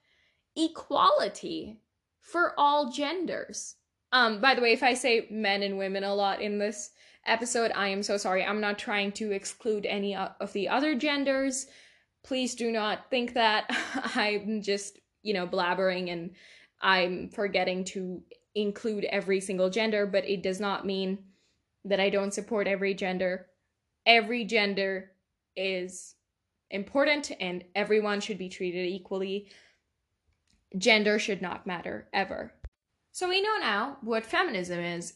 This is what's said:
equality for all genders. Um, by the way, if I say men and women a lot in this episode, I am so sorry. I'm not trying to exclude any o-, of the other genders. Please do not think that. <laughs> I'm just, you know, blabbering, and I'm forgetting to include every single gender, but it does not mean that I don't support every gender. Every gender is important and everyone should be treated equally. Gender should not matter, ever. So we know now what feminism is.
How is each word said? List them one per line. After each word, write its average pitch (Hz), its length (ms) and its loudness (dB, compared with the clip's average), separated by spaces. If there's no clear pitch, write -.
equality 220 1300 0
for - 380 0
all 285 340 4
genders. 285 840 -6
Um, 226 280 4
by 262 140 6
the 240 80 0
way, 233 100 6
if 254 100 2
I 247 120 4
say 240 360 2
men 202 320 0
and 196 160 -2
women 196 260 -2
a 202 100 0
lot 196 260 0
in 208 180 -2
this 214 320 -4
episode, 233 500 2
I 196 120 0
am 196 140 -2
so 202 140 0
sorry. 190 260 0
I'm 208 180 0
not 208 160 -2
trying 202 360 -2
to 214 180 -4
exclude 202 560 -4
any 202 300 -2
o-, 190 240 -4
of 196 120 -6
the 196 160 -2
other 277 280 2
genders. 269 720 0
Please 254 320 -2
do 226 160 -2
not 214 360 -2
think 247 260 -2
that. 220 360 2
<laughs> 269 220 -4
I'm 208 460 0
just, 202 360 -4
you 208 100 -2
know, 180 140 0
blabbering, 185 640 2
and 175 220 -6
I'm 185 480 2
forgetting 185 560 0
to 185 360 -6
include 208 480 -2
every 190 360 0
single 185 300 0
gender, 214 360 2
but 190 220 0
it 190 140 0
does 190 160 0
not 202 260 -2
mean 190 340 -2
that 196 160 2
I 196 100 4
don't 196 240 0
support 208 320 -2
every 196 280 0
gender. 185 520 -2
Every 233 380 6
gender 196 680 0
is 185 640 -6
important 285 680 0
and 180 240 -6
everyone 208 440 2
should 202 180 -6
be 185 100 -6
treated 180 380 -4
equally. 196 640 -6
Gender 214 440 4
should 190 220 -4
not - 220 -8
matter, - 480 -8
ever. 196 420 -4
So 359 160 -4
we 381 140 2
know 427 160 0
now 247 440 -2
what 220 220 0
feminism 196 540 0
is. 175 380 -4